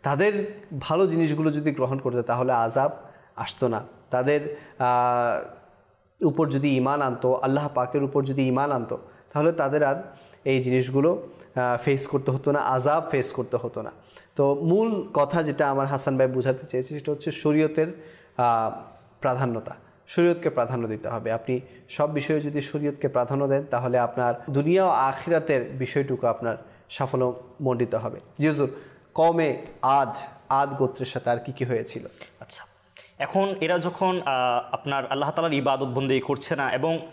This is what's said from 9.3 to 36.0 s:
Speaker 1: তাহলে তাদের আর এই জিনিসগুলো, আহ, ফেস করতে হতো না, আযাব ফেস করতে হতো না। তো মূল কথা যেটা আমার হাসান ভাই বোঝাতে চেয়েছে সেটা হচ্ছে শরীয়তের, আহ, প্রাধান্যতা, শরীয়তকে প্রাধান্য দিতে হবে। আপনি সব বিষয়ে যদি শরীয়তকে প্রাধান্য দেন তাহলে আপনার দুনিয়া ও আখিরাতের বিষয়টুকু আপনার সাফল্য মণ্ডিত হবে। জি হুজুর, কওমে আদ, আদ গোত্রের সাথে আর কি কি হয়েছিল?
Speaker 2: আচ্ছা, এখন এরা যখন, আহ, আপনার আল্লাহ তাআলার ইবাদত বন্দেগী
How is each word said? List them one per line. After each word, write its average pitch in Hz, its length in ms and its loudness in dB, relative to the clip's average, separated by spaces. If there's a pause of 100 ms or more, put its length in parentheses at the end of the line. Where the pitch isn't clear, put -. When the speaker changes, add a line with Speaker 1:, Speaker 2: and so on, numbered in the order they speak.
Speaker 1:
তাহলে 151 180 4
তাদের 151 320 2
আর 139 120 4 (500)
এই 135 180 2
জিনিসগুলো, 131 640 2 (280)
আহ, 123 280 0
ফেস 139 240 0
করতে 135 240 0
হতো 131 200 0
না, 143 80 2
আযাব 135 520 2
ফেস 131 220 0
করতে 127 240 -4
হতো 113 240 -6
না। - 100 -10 (440)
তো 143 260 2
মূল 202 520 2
কথা 143 300 2
যেটা 147 260 0
আমার 135 180 0
হাসান 135 300 -2
ভাই 131 100 4
বোঝাতে 127 380 0
চেয়েছে 131 340 -4
সেটা 147 120 -4
হচ্ছে 147 200 -4
শরীয়তের, 156 840 0 (220)
আহ, 113 420 2 (420)
প্রাধান্যতা, 123 540 -2 (320)
শরীয়তকে 170 420 2
প্রাধান্য 117 380 -2
দিতে 107 200 -6
হবে। 113 240 -4
আপনি 123 280 -2 (300)
সব 151 240 0
বিষয়ে 151 280 0
যদি 143 200 -4
শরীয়তকে 147 460 -4
প্রাধান্য 135 400 0
দেন 139 160 2
তাহলে 123 360 0
আপনার 120 340 0 (160)
দুনিয়া 160 360 2
ও 175 40 4
আখিরাতের 139 760 2
বিষয়টুকু 131 640 -2
আপনার 117 300 -2 (320)
সাফল্য 127 460 -2 (260)
মণ্ডিত 120 340 0
হবে। 110 240 -6 (200)
জি 151 80 2
হুজুর, 143 220 2 (440)
কওমে 160 520 2 (160)
আদ, 139 280 4 (400)
আদ 135 280 2
গোত্রের 131 280 -2
সাথে 131 240 -4
আর 120 80 2
কি 131 140 -10
কি 131 140 -6
হয়েছিল? - 400 -4 (340)
Speaker 2:
আচ্ছা, - 240 -12 (540)
এখন 190 440 0
এরা 170 180 0
যখন, 180 460 -2
আহ, 127 480 0
আপনার 139 340 -4
আল্লাহ 139 240 -2
তাআলার 165 220 0
ইবাদত 135 320 0
বন্দেগী 131 340 0